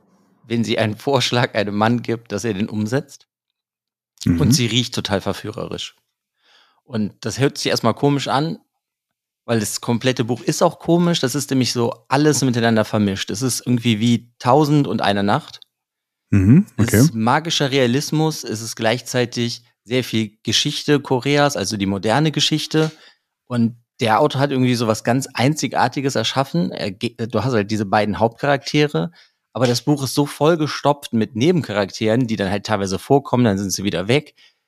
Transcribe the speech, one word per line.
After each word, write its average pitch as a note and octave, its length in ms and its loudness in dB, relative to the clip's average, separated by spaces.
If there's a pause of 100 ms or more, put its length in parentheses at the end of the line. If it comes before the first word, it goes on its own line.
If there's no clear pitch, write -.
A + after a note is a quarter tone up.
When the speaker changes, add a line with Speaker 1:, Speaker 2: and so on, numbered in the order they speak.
(460)
Speaker 1:
wenn A#2 180 -2
sie A2 140 -2
einen G#2+ 200 0
Vorschlag B2+ 580 0
einem G2+ 200 -2
Mann A#2 280 2
gibt, A#2 280 -6
dass G2+ 120 -6
er A#2 100 -2
den G2 160 -2
umsetzt. G#2+ 580 -4 (960)
Speaker 2:
Mhm. E2+ 140 2
Speaker 1:
Und C#3 120 2
sie B2 160 2
riecht A#2 260 0
total G2+ 280 -2
verführerisch. F2+ 760 -8 (880)
Und G#2+ 380 -6
das G#2+ 180 -8
hört C#3+ 180 2
sich - 140 -4
erstmal A2 240 0
komisch C#3 320 0
an, D3 320 -2 (840)
weil A#2 140 0
das - 220 -4
komplette A#2+ 440 0
Buch A#2+ 160 -4
ist - 200 -2
auch E3+ 180 0
komisch. E3+ 400 2
Das B2+ 140 -2
ist C#3+ 160 -4
nämlich B2+ 240 0
so A#2+ 200 0 (160)
alles C#3+ 340 2
miteinander A#2 420 2
vermischt. G2+ 460 -2
Es G2+ 100 -6
ist B2+ 240 -4
irgendwie A#2 340 0
wie A#2 380 0
Tausend C#3+ 500 4
und - 140 -2
eine G2+ 220 0
Nacht. G#2+ 380 -2 (680)
Speaker 2:
Mhm, G#2+ 380 6 (100)
Speaker 1:
Es G#2+ 100 2
Speaker 2:
okay. G2+ 100 2
Speaker 1:
ist C3 180 6
magischer C#3+ 560 0
Realismus, C#3+ 720 0
es A2 180 -8
ist A2+ 140 -10
gleichzeitig A#2+ 880 -2 (220)
sehr B2 180 -2
viel A2 400 -4
Geschichte C#3+ 580 0
Koreas, C#3+ 560 0
also G2 200 -4
die G2 80 0
moderne G#2+ 460 0
Geschichte. D#3 600 0 (540)
Und A#2 300 0 (240)
der A2 220 4
Autor D3 200 2
hat C#3+ 100 2
irgendwie B2+ 240 2
so A2+ 120 0
was G#2+ 160 0
ganz B2+ 300 0
Einzigartiges C3 840 0
erschaffen. C#3+ 560 -2
Er G2+ 200 -8
ge-, A2 240 -8 (120)
du G#2+ 160 -2
hast C3 100 -2
halt G#2 160 0
diese A2 160 0
beiden G#2 320 0
Hauptcharaktere, D3+ 920 0 (400)
aber A#2+ 160 0
das B2 160 0
Buch C#3+ 200 0
ist B2 120 -6
so D3 100 2
vollgestopft D3 880 0
mit A2 220 -2
Nebencharakteren, A2+ 920 0
die A2 100 -4
dann G2 120 0
halt G2+ 160 -2
teilweise G2 320 -2
vorkommen, C3+ 460 2
dann G2+ 160 2
sind G2+ 120 -4
sie F#2 120 -6
wieder F#2 240 -2
weg, C#3+ 260 0 (340)